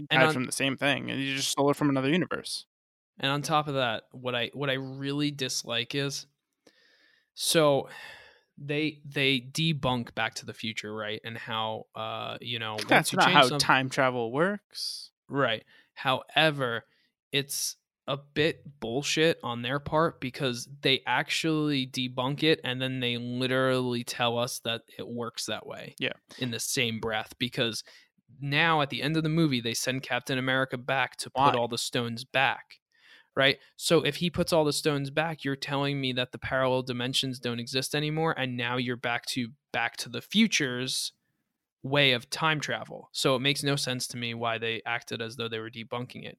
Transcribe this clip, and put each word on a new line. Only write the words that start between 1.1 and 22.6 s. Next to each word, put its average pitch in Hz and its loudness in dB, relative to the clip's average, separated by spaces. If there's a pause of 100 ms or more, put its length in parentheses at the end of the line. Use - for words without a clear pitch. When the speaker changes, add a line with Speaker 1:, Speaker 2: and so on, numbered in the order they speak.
Speaker 2:
and 131 -4
you 135 -4
just 135 -2
stole 143 2
her 143 6
from 147 2
another 135 2
universe. - -2 (540)
Speaker 1:
And 139 0
on 143 0
top 151 2
of 143 -2
that, 120 0
what 127 -6
I, 117 -2
what 139 -4
I 131 0
really 139 -2
dislike 123 -2
is, 139 -4 (1080)
so 147 4 (680)
they, 147 -2
they 139 2
debunk 131 0
Back 113 -2
to - -12
the 110 -10
Future, 110 -8
right? 107 -6
And 113 -10
how, 110 -4 (100)
uh, 113 -8
you 120 -6
know, 110 -4
once 110 -4
Speaker 2:
That's - 4
Speaker 1:
you 190 -2
Speaker 2:
not 175 8
Speaker 1:
change 139 6
Speaker 2:
how 139 10
Speaker 1:
some- 143 0
Speaker 2:
time 131 4
travel 123 2
works. - -4 (180)
Speaker 1:
Right. 127 0 (300)
However, 135 0 (480)
it's - -4 (320)
a 135 -2
bit - -2
bullshit 147 2
on 120 -4
their 131 -2
part 156 0
because 123 -4 (120)
they 135 4
actually 151 0
debunk 131 -2
it, 156 4